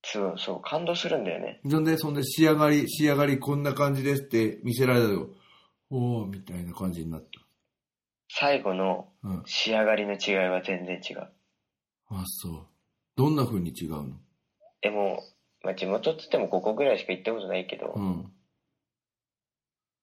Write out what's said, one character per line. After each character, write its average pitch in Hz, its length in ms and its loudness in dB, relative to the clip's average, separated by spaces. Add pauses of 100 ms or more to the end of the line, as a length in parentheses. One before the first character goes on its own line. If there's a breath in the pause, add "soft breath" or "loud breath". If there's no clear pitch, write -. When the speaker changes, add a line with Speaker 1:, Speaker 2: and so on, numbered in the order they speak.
Speaker 1:
そ 98 300 -2
う、 - 60 -6
そ - 180 -4
う、 - 40 -10
感 165 240 -4
動 170 120 -2
す - 120 -4
る 156 100 2
ん 113 60 -2
だ 90 80 -2
よ 85 60 -4
ね。 - 300 -8
Speaker 2:
そ 151 100 4
ん 156 60 2
で、 160 120 4
そ 156 140 -2
ん 143 40 -2
で、 143 100 0
仕 147 180 0
上 156 140 8
が 151 120 6
り、 147 220 4
仕 151 160 2
上 147 80 6
が 143 120 6
り 139 120 2
こ 143 160 -2
ん 143 80 0
な 139 120 0
感 143 200 2
じ 135 80 0
で 139 140 2
す 139 60 -2
っ - 40 -12
て 110 380 2
見 120 100 0
せ 127 120 4
ら 127 80 6
れ 120 80 6
た 107 100 4
よ。 90 180 -2 (580 soft breath)
お 120 360 0
ー、 - 20 -6
み 98 140 -8
た 95 160 -14
い 87 80 -6
な 87 80 -8
感 92 200 -4
じ 85 120 -6
に 82 80 -6
な 80 60 -8
っ - 20 -10
た。 - 80 -20 (1000)
Speaker 1:
最 143 320 2
後 95 140 -2
の 95 380 -2 (320)
仕 - 260 -2
上 110 140 4
が 107 100 6
り 104 100 0
の 101 100 -2
違 98 180 -2
い - 20 2 (140)
は 92 140 0
全 90 220 -4
然 90 240 -6
違 - 60 -10
う。 - 140 -12 (840)
Speaker 2:
う 110 40 -8
ん。 98 40 -6
あ、 92 80 -6
そ - 240 -10
う。 78 160 -12 (480)
ど 139 160 4
ん 156 60 2
な 135 100 2
風 104 140 -2
に 85 100 -4
違 - 160 -10
う 76 40 -6
の？ 73 300 -8 (640)
Speaker 1:
で 104 80 2
も、 101 320 -2 (400)
ま - 80 -2
あ、 95 40 -4
地 95 120 -6
元 113 260 0
っ 160 60 -4
つ - 80 -16
っ - 20 -20
て - 80 2
も 107 120 0
こ 92 120 0
こ 110 140 -2
ぐ 131 100 0
ら 135 80 4
い 101 60 2
し - 80 -8
か - 60 -4
行 92 100 -6
っ - 20 -20
た 110 80 -2
こ 113 80 -4
と 98 80 -10
な 92 80 -2
い 92 100 -4
け - 100 -8
ど、 - 200 -8
Speaker 2:
う 104 60 -4
ん。 92 300 -4 (1700)